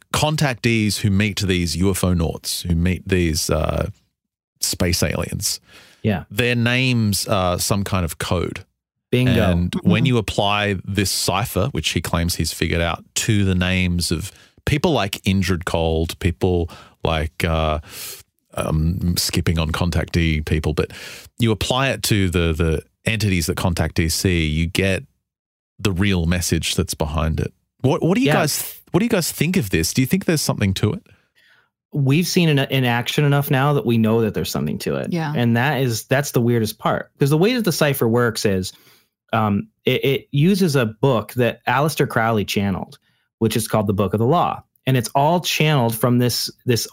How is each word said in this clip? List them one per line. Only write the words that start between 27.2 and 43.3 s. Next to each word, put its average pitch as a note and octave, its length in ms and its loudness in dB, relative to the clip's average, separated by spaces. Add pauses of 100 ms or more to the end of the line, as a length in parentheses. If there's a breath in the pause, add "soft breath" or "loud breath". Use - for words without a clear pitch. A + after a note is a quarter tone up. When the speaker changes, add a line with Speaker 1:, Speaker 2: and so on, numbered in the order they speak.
Speaker 1:
it. - 140 -4 (280)
What, C3+ 200 0
what F3+ 140 2
do A#3+ 60 0
you C4+ 60 2
Speaker 2:
Yeah. B3+ 60 2
Speaker 1:
guys, - 480 -2 (100)
what E3+ 80 2
do A3 60 2
you A#3+ 40 -2
guys F#3 220 0
think E3+ 260 -2
of A#2 120 0
this? E2 240 -2
Do B2+ 80 2
you C3 60 2
think F#3+ 180 -2
there's D#3+ 160 2
something G2 340 0
to - 180 0
it? F#3 100 -10 (880 soft breath)
Speaker 2:
We've D3 340 2
seen E3+ 220 2
it C#3 220 2
in C3 120 2
action A#2+ 400 0
enough C#3+ 280 2
now C3+ 220 2
that C#3+ 120 0
we A#2+ 120 2
know A2+ 240 4
that G#2+ 120 0
there's - 180 -4
something - 280 -4
to C#2+ 160 -4
it. - 180 -4
Speaker 3:
Yeah. D#3+ 220 -4
Speaker 2:
And A#2+ 200 2
that B2+ 260 0
is, A#2+ 240 -2
that's C#3 260 0
the B2+ 100 2
weirdest A#2 380 0
part. - 400 -2
'Cause C#3 100 2
the D#3 80 4
way G3+ 160 4
that A#3+ 100 -2
the F3 80 2
cipher C#3 360 0
works A#2+ 360 2
is, F#2+ 300 0 (600 soft breath)
um, G#2+ 340 0 (180)
it, B2+ 180 0
it C3+ 280 -2
uses F3 440 2
a B2+ 100 2
book A2+ 480 0
that A#2 320 0
Aleister C#3 440 0
Crowley A2+ 360 0
channeled, G2 520 -4 (420)